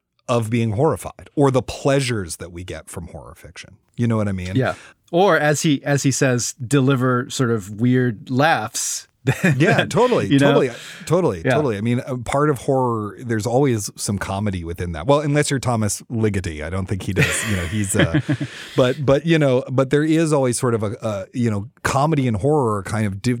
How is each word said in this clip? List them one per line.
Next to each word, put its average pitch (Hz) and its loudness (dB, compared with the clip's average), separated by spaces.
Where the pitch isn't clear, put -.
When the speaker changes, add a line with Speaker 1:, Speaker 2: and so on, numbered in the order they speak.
Speaker 1:
of 117 0
being 117 0
horrified - -2
or 139 4
the 127 2
pleasures 123 -2
that 85 -14
we 90 -12
get 80 -12
from 82 -12
horror - -18
fiction? - -20
You 120 0
know 113 2
what 104 0
I 98 -2
mean? 92 -6
Speaker 2:
Yeah. 107 2
Or 175 4
as 147 2
he, 147 2
as 143 0
he 139 2
says, 123 0
deliver 127 2
sort 123 0
of 104 -4
weird 123 2
laughs. 131 0
<laughs> - -20
Speaker 1:
Yeah, 180 4
totally, 185 2
Speaker 2:
You 135 4
know? 143 4
Speaker 1:
totally, 139 2
totally, 147 0
Speaker 2:
Yeah. 131 0
Speaker 1:
totally. 127 0
I 101 -4
mean, 120 0
a 131 -6
part 139 0
of 139 0
horror, 117 -2
there's 117 -2
always 120 2
some - -4
comedy 98 -4
within 87 -6
that. 80 -8
Well, 143 4
unless 147 0
you're 139 0
Thomas 110 -2
Liggety, 98 -2
I 78 -8
don't 92 -4
think 92 -6
he 98 -4
does. 113 0
You 98 0
know, 87 -4
he's, 101 -4
uh, 107 2
Speaker 2:
<laughs> - -16
Speaker 1:
but, 131 2
but, 143 4
you 165 4
know, 135 2
but 131 0
there 147 4
is 160 2
always 131 2
sort 123 0
of 107 0
a, 110 -4
a, 101 -4
you 117 0
know, 104 -4
comedy 139 2
and 110 0
horror 131 2
are 95 -6
kind 110 -2
of 98 -6
di-, 123 0